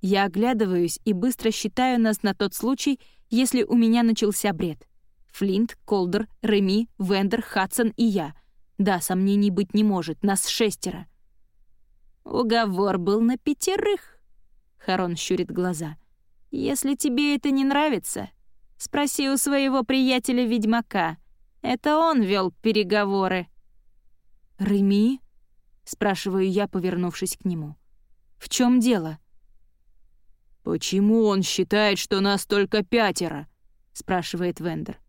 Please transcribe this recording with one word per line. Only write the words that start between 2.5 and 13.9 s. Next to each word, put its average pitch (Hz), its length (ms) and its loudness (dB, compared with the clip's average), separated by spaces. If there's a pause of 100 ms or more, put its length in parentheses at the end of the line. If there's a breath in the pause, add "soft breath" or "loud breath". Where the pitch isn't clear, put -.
случай, 262 460 -2 (300 soft breath)
если 247 340 2
у - 120 0
меня 233 280 4
начался 214 480 0
бред. 165 340 -6 (460)
Флинт, 202 540 -2
Колдер, 196 420 0 (140)
Реми, 208 480 2 (100)
Вендер, 196 420 0
Хадсон 214 540 -2
и 233 80 0
я. 190 320 -2 (420)
Да, 190 240 0
сомнений 196 480 2
быть 185 240 -2
не 208 100 4
может, 175 400 -2
нас 196 240 0
шестеро. 190 600 -4 (1160)
«Уговор 208 760 0
был 196 240 0
на 240 160 2
пятерых», — 392 800 -2 (580)